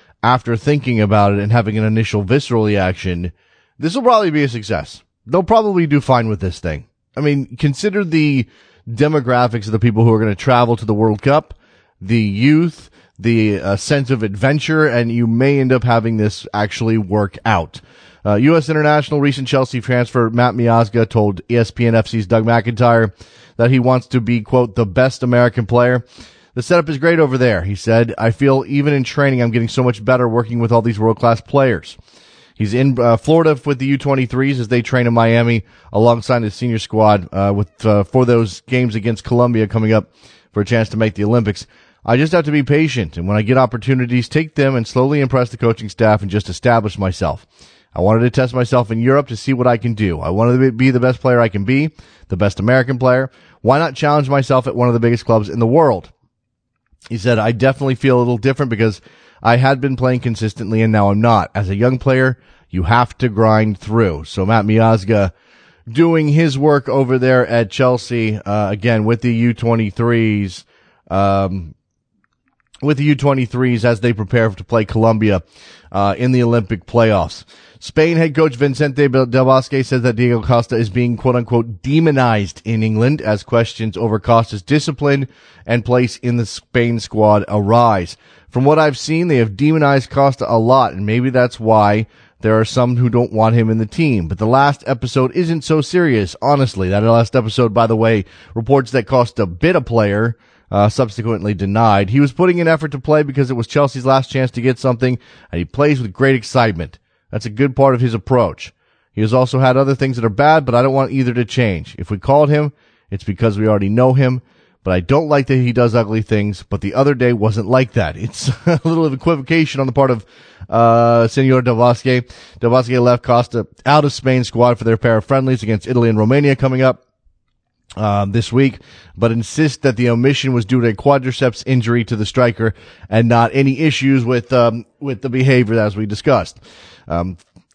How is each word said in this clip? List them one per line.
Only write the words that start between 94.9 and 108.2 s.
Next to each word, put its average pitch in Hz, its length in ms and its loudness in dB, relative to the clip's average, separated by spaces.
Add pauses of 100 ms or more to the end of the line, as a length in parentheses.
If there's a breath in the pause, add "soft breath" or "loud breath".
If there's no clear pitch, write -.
isn't 165 300 -2
so 156 200 0
serious, 131 580 0
honestly." 127 480 0
That 101 140 0
last 117 340 2
episode, 113 380 0
by 113 120 2
the 113 100 0
way, 113 280 0 (300 loud breath)
reports 120 380 0
that 123 140 -2
Costa 123 380 0
bit 117 320 -2
a 143 60 2
player, 113 560 -2 (320 soft breath)
uh, 104 180 2
subsequently 107 640 -2
denied. 101 560 0
"He 127 120 2
was 139 120 2
putting 175 260 0
in 170 100 0
effort 156 240 -2
to 143 60 -10
play 151 240 0
because 135 280 -2
it 127 60 -4
was 113 100 -4
Chelsea's 131 400 -2
last 135 240 2
chance 131 220 -2
to 120 100 -8
get 127 160 0
something, 127 400 -2 (340 soft breath)
and 85 60 -6
he 85 80 -4
plays 143 340 0
with 104 140 -8
great 135 200 2
excitement." 110 640 -2 (360)
That's 107 120 -8
a 104 40 -8
good 127 240 0
part 135 220 2
of 117 40 -6
his 120 140 0
approach. 113 580 -2 (380)